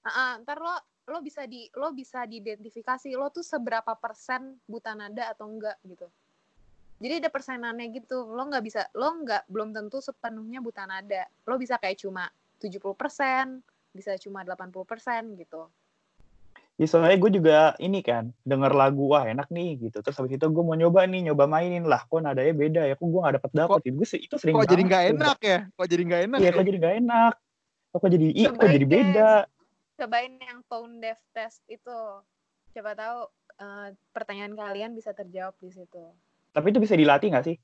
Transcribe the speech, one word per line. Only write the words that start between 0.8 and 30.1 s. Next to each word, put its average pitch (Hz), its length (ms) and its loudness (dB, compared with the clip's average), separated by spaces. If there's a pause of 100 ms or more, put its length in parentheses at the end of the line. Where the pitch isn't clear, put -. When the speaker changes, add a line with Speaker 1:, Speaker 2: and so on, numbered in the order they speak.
Speaker 1:
lo 302 140 -12
bisa 285 240 -14
di, 240 300 -18
lo 294 180 -8
bisa 254 320 -12
diidentifikasi 220 880 -12
lo 277 160 -6
tuh 339 120 -12
seberapa 226 520 -6
persen 254 720 -10
buta 220 300 -14
nada 214 360 -10
atau 214 160 -14
enggak 214 380 -10
gitu. 180 220 -20 (960)
Jadi 254 180 -8
ada 311 120 -4
persenannya 240 640 -10
gitu. 247 360 -12
Lo 233 160 -10
nggak 277 180 -6
bisa, 214 200 -8 (100)
lo 247 160 -4 (100)
nggak, 240 300 -6
belum 214 240 -8
tentu 214 260 -12
sepenuhnya 233 600 -14
buta 226 240 -12
nada. 190 420 -10 (180)
Lo 247 120 -6
bisa 247 200 -4
kayak 190 220 -6
cuma 185 300 -10 (320)
tujuh 196 180 -12
puluh 196 160 -8
persen, 262 680 -4 (300)
bisa 196 300 -10
cuma 196 240 -16
delapan 185 240 -12
puluh 185 160 -14
persen 226 500 -8
gitu. 165 340 -18 (1080)
Speaker 2:
Ya, 156 100 0
soalnya 165 280 6
gue 196 200 4
juga 160 240 6 (180)
ini 190 240 -4
kan, 117 320 -2 (100)
denger 135 300 0
lagu, 139 340 4
wah 143 160 4
enak 123 260 -4
nih 170 340 -6
gitu. 110 180 -10
Terus 143 160 -6
habis 131 180 -6
itu 143 80 -4
gue 160 180 2
mau 165 140 0
nyoba 170 300 6
nih, 185 220 -2
nyoba 143 200 4
mainin 170 380 0
lah. 139 200 2
Kok 160 180 -2
nadanya 143 320 0
beda 156 300 2
ya? 139 120 0
Kok 175 100 -8
gue 170 160 0
nggak 139 160 2
dapet-dapet 156 320 0
Speaker 3:
Kok, 202 120 4
Speaker 2:
gitu? 127 140 -4
Gue 180 140 -2
se-, - 120 -6
itu - 140 -10
sering 160 180 0
Speaker 3:
kok 214 120 6
jadi 185 120 8
Speaker 2:
banget 185 120 4
Speaker 3:
nggak 185 140 6
Speaker 2:
tuh. 185 140 6
Speaker 3:
enak 294 240 2
ya? 190 180 2 (100)
Kok 180 180 -4
jadi 170 180 0
nggak 175 200 2
enak 254 120 -2
Speaker 2:
Iya, 196 60 4
Speaker 3:
ya? 175 80 6
Speaker 2:
kok 180 140 4
jadi 196 140 0
nggak 170 180 2
enak? 233 360 4 (560)
Kok - 160 -2
jadi, 170 240 6
ih, 196 160 4
kok - 80 2
Speaker 1:
Cobain 208 160 6
Speaker 2:
jadi 143 120 6
Speaker 1:
deh. 135 80 2
Speaker 2:
beda? 214 420 6 (680)
Speaker 1:
Cobain 247 400 -4